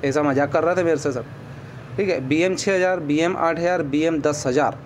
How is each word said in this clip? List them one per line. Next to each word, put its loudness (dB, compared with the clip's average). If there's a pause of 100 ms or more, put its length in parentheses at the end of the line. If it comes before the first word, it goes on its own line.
ऐसा 2
मजाक 2
कर 2
रहे 2
थे 0
मेरे 2
से -2
सर, -6 (720)
ठीक 0
है। -2
बीएम 2
छः 0
हज़ार, 2
बीएम 0
आठ 0
हज़ार, 0
बीएम 0
दस 0
हज़ार 2